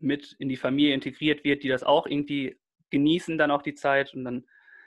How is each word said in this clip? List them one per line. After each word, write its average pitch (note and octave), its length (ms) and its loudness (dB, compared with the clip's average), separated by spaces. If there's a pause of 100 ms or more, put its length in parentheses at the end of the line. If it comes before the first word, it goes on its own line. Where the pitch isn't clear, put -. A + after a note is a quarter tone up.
mit C#3+ 380 -4
in C#3 100 -6
die C3 80 -6
Familie C#3 380 2
integriert D3 500 -2
wird, C#3+ 180 0
die C3+ 60 -2
das B2+ 140 0
auch D3 240 4
irgendwie C#3+ 520 -4 (320)
genießen, D#3+ 460 2
dann D3 140 2
auch C#3+ 120 0
die C#3+ 120 -8
Zeit C#3 380 0
und C3 120 -10
dann B2 200 -8 (420)